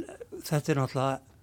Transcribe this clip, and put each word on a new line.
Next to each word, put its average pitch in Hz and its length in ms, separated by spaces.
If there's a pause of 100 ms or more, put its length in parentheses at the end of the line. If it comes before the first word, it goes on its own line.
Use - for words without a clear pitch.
(380)
þetta 156 340
er 139 80
náttúrulega 135 400 (240)